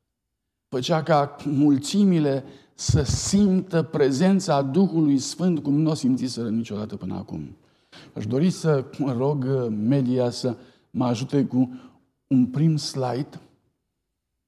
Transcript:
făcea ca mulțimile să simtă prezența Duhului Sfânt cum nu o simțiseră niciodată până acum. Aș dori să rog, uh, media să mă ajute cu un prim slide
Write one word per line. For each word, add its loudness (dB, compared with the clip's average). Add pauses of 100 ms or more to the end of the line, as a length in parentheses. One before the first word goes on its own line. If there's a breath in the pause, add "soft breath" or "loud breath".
(680)
făcea -2
ca 2 (100)
mulțimile 2 (300 loud breath)
să 0
simtă 2
prezența 2
Duhului 2
Sfânt -2
cum -2
nu 2
o 0
simțiseră -2
niciodată -4
până -8
acum. -10 (560 loud breath)
Aș -10
dori 0
să 0 (200)
rog, -2
uh, -2
media 0
să -4 (340 loud breath)
mă -2
ajute 0
cu -2 (480 loud breath)
un 4
prim 2
slide -6 (1080)